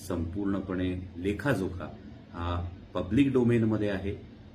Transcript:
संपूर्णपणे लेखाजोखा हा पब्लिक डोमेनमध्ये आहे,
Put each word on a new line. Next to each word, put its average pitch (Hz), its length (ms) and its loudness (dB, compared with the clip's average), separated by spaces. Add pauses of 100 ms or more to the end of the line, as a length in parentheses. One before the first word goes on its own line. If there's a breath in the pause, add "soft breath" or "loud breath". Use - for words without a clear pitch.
संपूर्णपणे 92 880 -2 (220)
लेखाजोखा 92 760 0 (400)
हा 87 360 -2 (240)
पब्लिक 110 400 4
डोमेनमध्ये 110 560 4
आहे, 95 260 -2 (400)